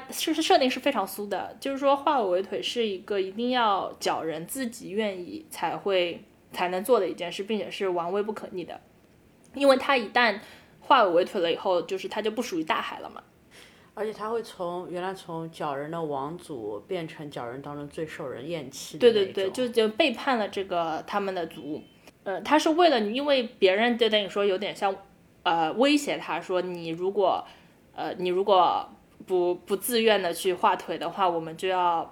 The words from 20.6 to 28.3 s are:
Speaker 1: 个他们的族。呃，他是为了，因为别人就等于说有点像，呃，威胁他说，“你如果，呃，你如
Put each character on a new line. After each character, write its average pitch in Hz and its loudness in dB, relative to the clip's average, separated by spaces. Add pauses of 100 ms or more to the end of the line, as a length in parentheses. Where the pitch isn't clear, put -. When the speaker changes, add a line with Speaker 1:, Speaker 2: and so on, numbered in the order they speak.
Speaker 1:
个 170 -2
他 202 -2
们 196 -2
的 170 -4
族。 147 -10 (440)
呃， 185 -4
他 269 4
是 302 0
为 330 6
了， 254 4
因 220 -2
为 269 2
别 190 4
人 233 2
就 226 4
等 208 2
于 190 -4
说 202 -2
有 190 2
点 180 -6
像， 196 0 (500)
呃， 165 2
威 277 4
胁 190 0
他 170 -6
说 180 -2
，“你 175 -6
如 175 -2
果， 185 2 (480)
呃， 151 -6
你 180 -4
如 180 0